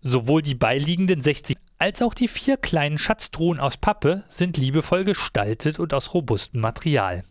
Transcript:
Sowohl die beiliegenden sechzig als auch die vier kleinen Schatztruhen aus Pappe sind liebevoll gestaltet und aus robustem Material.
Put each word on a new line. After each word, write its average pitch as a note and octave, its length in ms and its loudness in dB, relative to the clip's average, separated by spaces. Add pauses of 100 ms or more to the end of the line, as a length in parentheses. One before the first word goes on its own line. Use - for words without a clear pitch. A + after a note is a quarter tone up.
Sowohl C3 360 2
die C#3+ 100 -2
beiliegenden D3 680 2
sechzig C#3+ 360 -2 (220)
als F#3+ 240 0
auch A#3+ 100 0
die A#3+ 140 0
vier - 300 0
kleinen D3+ 420 0
Schatztruhen E3+ 600 0
aus C#3 160 0
Pappe G3 520 2
sind F3+ 280 -2
liebevoll D3+ 480 2
gestaltet D3+ 760 -2
und D#3+ 160 -2
aus - 180 -4
robustem A#2+ 480 -2
Material. G#2+ 680 0